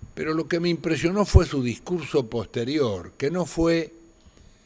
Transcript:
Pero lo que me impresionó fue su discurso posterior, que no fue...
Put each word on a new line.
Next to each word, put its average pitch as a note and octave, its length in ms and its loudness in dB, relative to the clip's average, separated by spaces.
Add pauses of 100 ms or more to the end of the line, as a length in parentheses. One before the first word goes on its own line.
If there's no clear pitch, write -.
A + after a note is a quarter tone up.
(140)
Pero D#3 200 -4
lo D#3+ 160 -4
que E3+ 100 0
me F3 80 0
impresionó E3+ 560 0
fue F3+ 220 8
su C#3+ 180 -2
discurso C3 680 -2
posterior, A#2 880 -2
que C#3 140 -2
no F3 140 -2
fue... E3 480 0 (720)